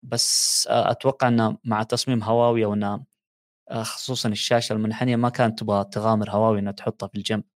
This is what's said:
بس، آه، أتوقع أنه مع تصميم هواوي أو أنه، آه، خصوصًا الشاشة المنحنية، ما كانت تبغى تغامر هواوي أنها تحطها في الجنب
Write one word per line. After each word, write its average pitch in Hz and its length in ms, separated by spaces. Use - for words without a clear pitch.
بس، - 680
آه، 117 200
أتوقع 131 380
أنه 113 360
مع 110 180
تصميم 117 400
هواوي 117 420
أو 104 100
أنه، 104 300
آه، 117 120
خصوصًا - 460
الشاشة 113 440
المنحنية، 110 440
ما 120 120
كانت 117 320
تبغى 104 240
تغامر 107 460
هواوي 107 280
أنها 101 140
تحطها - 360
في - 60
الجنب 104 300